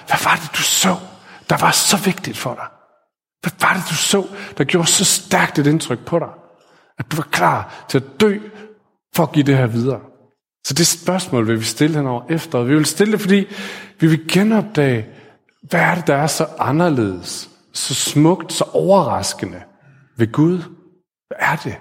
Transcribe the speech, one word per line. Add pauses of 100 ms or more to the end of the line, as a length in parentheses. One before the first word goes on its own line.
hvad
var
det,
du
så, (540)
der
var
så
vigtigt
for
dig? (760)
Hvad (100)
var
det,
du
så, (300)
der
gjorde
så
stærkt
et
indtryk
på
dig, (680)
at
du
var
klar
til
at
dø (800)
for
at
give
det
her
videre? (680)
Så
det
spørgsmål
vil
vi
stille
hen
over
efteråret.
Vi
vil
stille
det,
fordi (520)
vi
vil
genopdage, (640)
hvad
er
det,
der
er
så (120)
anderledes, (240)
så
smukt,
så
overraskende (560)
ved
Gud? (720)
Hvad
er
det?